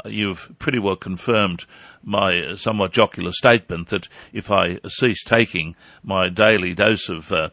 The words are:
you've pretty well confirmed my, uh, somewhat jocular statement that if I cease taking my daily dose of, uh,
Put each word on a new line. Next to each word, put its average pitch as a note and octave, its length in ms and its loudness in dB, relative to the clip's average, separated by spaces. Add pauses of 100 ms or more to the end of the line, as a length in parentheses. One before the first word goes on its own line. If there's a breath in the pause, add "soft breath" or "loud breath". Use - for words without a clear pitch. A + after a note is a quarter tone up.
you've G#2 540 -6
pretty C3 200 -4
well G2 180 -2
confirmed F#2+ 680 -2 (380 loud breath)
my, G2 380 0
uh, D#2+ 160 -8
somewhat G2+ 360 -2
jocular F2+ 400 2
statement F#2+ 560 2
that G2 200 -6 (240 loud breath)
if - 180 -8
I F#2 360 2
cease A2+ 380 -2
taking F2+ 500 0 (280 loud breath)
my F#2+ 260 0
daily F#2 460 2
dose G#2 340 0
of, E2 240 -10
uh, D#2+ 200 0